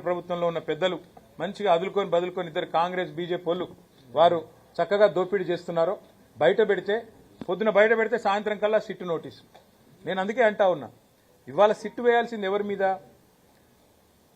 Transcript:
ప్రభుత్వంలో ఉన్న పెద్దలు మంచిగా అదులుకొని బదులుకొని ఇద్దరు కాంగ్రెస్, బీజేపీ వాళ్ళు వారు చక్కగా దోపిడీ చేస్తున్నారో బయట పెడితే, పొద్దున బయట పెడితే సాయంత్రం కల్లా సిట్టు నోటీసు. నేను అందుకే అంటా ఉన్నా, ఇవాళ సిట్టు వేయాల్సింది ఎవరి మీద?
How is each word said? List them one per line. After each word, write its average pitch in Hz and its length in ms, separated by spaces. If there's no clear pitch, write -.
ప్రభుత్వంలో 175 460
ఉన్న 160 80
పెద్దలు 170 260
మంచిగా 202 340
అదులుకొని 190 380
బదులుకొని 180 380
ఇద్దరు 165 160
కాంగ్రెస్, 180 400
బీజేపీ 175 320
వాళ్ళు 175 160
వారు 170 200
చక్కగా 196 280
దోపిడీ 185 340
చేస్తున్నారో 170 440
బయట 185 180
పెడితే, 196 240
పొద్దున 190 300
బయట 220 200
పెడితే 226 260
సాయంత్రం 208 380
కల్లా 214 240
సిట్టు 185 260
నోటీసు. 147 300
నేను 185 180
అందుకే 208 260
అంటా 208 160
ఉన్నా, 131 140
ఇవాళ 196 240
సిట్టు 214 240
వేయాల్సింది 233 440
ఎవరి 208 200
మీద? 190 140